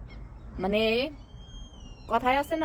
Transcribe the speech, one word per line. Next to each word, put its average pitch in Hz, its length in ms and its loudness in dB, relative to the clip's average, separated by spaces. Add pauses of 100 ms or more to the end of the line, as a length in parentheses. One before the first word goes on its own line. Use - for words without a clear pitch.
(600)
মানে 208 200 4 (1300)
কথায় 254 300 6
আছে 320 220 0